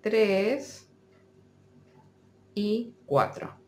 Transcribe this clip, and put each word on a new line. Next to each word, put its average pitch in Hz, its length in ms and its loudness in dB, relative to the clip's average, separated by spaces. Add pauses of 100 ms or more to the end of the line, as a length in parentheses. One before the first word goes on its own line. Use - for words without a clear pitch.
tres 214 880 0 (1600)
y 208 400 -2 (120)
cuatro. 101 500 -2 (120)